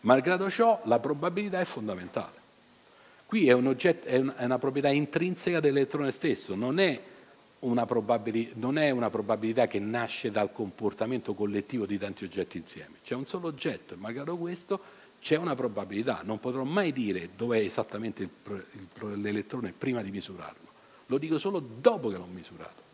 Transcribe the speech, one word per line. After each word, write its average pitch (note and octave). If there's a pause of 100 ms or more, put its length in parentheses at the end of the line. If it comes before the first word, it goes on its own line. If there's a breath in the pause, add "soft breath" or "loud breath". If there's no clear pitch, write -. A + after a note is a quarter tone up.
Malgrado F3
ciò, A3+
la A#2
probabilità F3
è F3+
fondamentale. F#2 (800 loud breath)
Qui G3+
è B2
un B2
oggetto, D#3+
è B2+
un, C3+
è B2
una B2
proprietà C#3
intrinseca E3+
dell'elettrone C#3+
stesso, -
non B2+
è F3+ (600 loud breath)
una A#2+
probabili-, A2+
non B2
è D3+
una A#2+
probabilità A2
che A2
nasce A2+
dal G#2
comportamento A2
collettivo G#2
di G2+
tanti G2+
oggetti F#2
insieme. -
C'è -
un C3
solo F3
oggetto C#3+
e -
malgrado C3
questo F3 (440 loud breath)
c'è D3+
una E3
probabilità. G#2+
Non G#2
potrò B2+
mai E3+
dire F#2+
dov'è A#2
esattamente G#2+
il F#2
pro-, -
il G2
pro-, G#2
l'elettrone G#2
prima B2
di G2
misurarlo. F#2+ (480 loud breath)
Lo C3
dico D#3
solo F#3+
dopo B2+
che G2
l'ho F2+
misurato. F2+ (120)